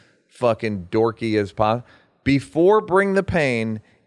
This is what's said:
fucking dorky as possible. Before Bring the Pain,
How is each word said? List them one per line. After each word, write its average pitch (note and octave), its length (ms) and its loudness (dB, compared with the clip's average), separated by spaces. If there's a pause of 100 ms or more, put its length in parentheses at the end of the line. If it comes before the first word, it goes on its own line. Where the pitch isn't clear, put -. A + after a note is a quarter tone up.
(280)
fucking A2 640 -4
dorky A2+ 480 0
as G2+ 140 -4
possible. A2 340 -2 (380)
Before E3 560 2
Bring G3 320 0
the F#3+ 100 0
Pain, A#2+ 560 -2 (280)